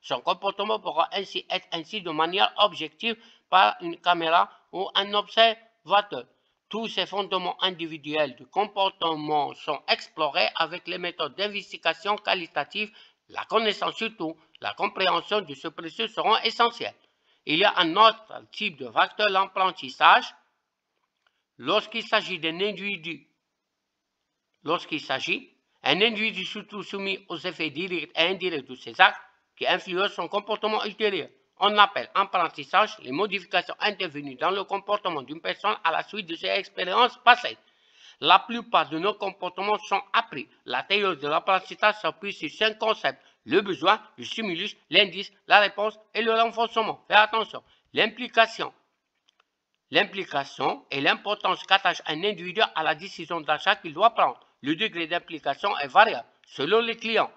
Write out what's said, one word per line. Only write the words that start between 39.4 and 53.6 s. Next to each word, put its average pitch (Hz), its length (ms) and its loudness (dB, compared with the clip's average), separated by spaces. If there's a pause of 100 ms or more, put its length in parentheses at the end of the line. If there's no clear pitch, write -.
sont 196 220 -4 (120)
appris. 226 360 -2 (160)
La 123 200 -4
théorie 196 320 0
de 139 100 -8
l'apprentissage 185 720 0
s'appuie 190 360 -6
sur 160 180 -10
cinq 220 280 -2
concepts. 214 420 -2 (240)
Le 139 160 2
besoin, 196 400 0 (160)
le 120 80 -16
stimulus, 196 520 -6 (140)
l'indice, 190 420 2 (160)
la 175 100 8
réponse 208 400 0 (160)
et 208 80 0
le 226 100 2
renforcement. 226 760 0
Fais 175 60 -2
attention. 214 460 2 (320)
L'implication. 220 800 0 (1160)
L'implication 175 1040 -2
et 139 80 -4
l'importance 202 640 -2
qu'attache 190 420 0
un 156 160 -4
individu 180 380 -4 (160)
à 160 80 -4
la 156 100 0
décision 170 460 -10
d'achat 156 340 0